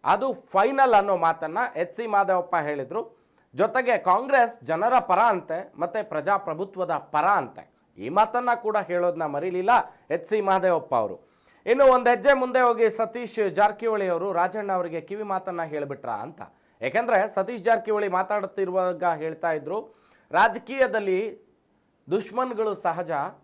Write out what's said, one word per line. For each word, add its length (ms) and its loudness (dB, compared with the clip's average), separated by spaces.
ಅದು 280 2
ಫೈನಲ್" 600 2
ಅನ್ನೋ 240 4
ಮಾತನ್ನ 400 -2
ಎಚ್ 200 -4
ಸಿ 120 -8
ಮಹದೇವಪ್ಪ 480 0
ಹೇಳಿದ್ರು. 640 -4
ಜೊತೆಗೆ 420 2
ಕಾಂಗ್ರೆಸ್ 680 2
ಜನರ 360 0
ಪರ 200 0
ಅಂತೆ, 560 0
ಮತ್ತೆ 280 -4
ಪ್ರಜಾಪ್ರಭುತ್ವದ 880 -4
ಪರ 340 -2
ಅಂತೆ. 480 -2
ಈ 120 -8
ಮಾತನ್ನ 460 2
ಕೂಡ 220 -4
ಹೇಳೋದನ್ನ 480 -2
ಮರೀಲಿಲ್ಲ 680 0
ಎಚ್ 180 -4
ಸಿ 140 0
ಮಹದೇವಪ್ಪ 540 2
ಅವರು. 240 -2
ಇನ್ನು 200 4
ಒಂದು 240 6
ಹೆಜ್ಜೆ 240 4
ಮುಂದೆ 260 0
ಹೋಗಿ 300 4
ಸತೀಶ್ 600 -4
ಜಾರಕಿಹೊಳಿ 600 0
ಅವರು 240 -2
ರಾಜಣ್ಣ 380 -2
ಅವರಿಗೆ 300 -4
ಕಿವಿ 220 -10
ಮಾತನ್ನ 400 -6
ಹೇಳ್ಬಿಟ್ರಾ 500 -6
ಅಂತ. 280 -10
ಯಾಕೆಂದ್ರೆ 460 0
ಸತೀಶ್ 360 -6
ಜಾರಕಿಹೊಳಿ 440 0
ಮಾತಾಡುತ್ತಿರುವಾಗ 960 -2
ಹೇಳ್ತಾ 480 -2
ಇದ್ರು, 440 -6
"ರಾಜಕೀಯದಲ್ಲಿ 1160 0
ದುಶ್ಮನ್ಗಳು 640 -2
ಸಹಜ 360 -4